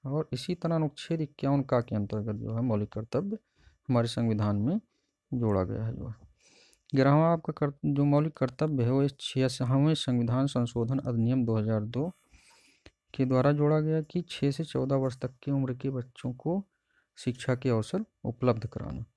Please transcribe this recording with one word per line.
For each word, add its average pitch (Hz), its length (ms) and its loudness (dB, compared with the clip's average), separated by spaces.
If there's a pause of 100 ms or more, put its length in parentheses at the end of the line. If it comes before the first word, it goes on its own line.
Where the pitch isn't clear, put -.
और 147 260 -4
इसी 135 220 -6
तरह 165 200 -2
अनुच्छेद 160 460 -2
इक्यावन 139 420 0
का 131 180 2
के 117 160 -6
अंतर्गत 104 380 -4
जो 110 200 -6
है 113 80 -2
मौलिक 107 300 0
कर्तव्य 160 460 -4 (500)
हमारे 120 200 2
संविधान 110 480 0
में 143 240 0 (540)
जोड़ा 107 300 2
गया 107 200 -4
है। 113 120 -6
जो - 180 -10 (800)
ग्यारहवाँ 143 380 6
आपका 160 200 -2
कर-, 147 340 -2
जो 143 180 2
मौलिक 147 320 2
कर्तव्य 135 480 0
है 120 60 2
वो 135 120 4
इस 139 180 0
छियासठवें 131 760 2
संविधान 123 520 0
संशोधन 120 520 -2
अधिनियम 120 460 2
दो 113 120 2
हज़ार 110 240 2
दो 123 320 -4 (1040)
के 135 100 0
द्वारा 127 280 4
जोड़ा 147 280 4
गया 156 220 0
कि 175 200 -6
छः 147 280 -2
से - 140 -6
चौदह 131 320 0
वर्ष 131 220 0
तक 127 240 -8
की - 80 -6
उम्र 135 240 0
के 131 160 -4
बच्चों 127 420 -6
को 170 320 -4 (520)
शिक्षा - 380 -2
के 127 140 -2
अवसर 123 360 0 (200)
उपलब्ध 117 420 0
कराना। - 360 -8 (140)